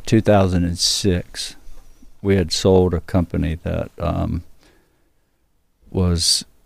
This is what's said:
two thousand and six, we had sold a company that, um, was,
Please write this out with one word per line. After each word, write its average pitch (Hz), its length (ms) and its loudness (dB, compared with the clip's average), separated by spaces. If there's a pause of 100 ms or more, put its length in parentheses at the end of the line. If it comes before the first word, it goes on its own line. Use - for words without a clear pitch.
two 113 140 4
thousand 95 440 4
and 87 140 -4
six, - 760 -4 (680)
we 98 140 2
had 87 160 0
sold 92 420 4
a 82 60 -2
company 80 640 -2
that, 85 340 -6
um, 85 460 -4 (1500)
was, 87 540 0 (220)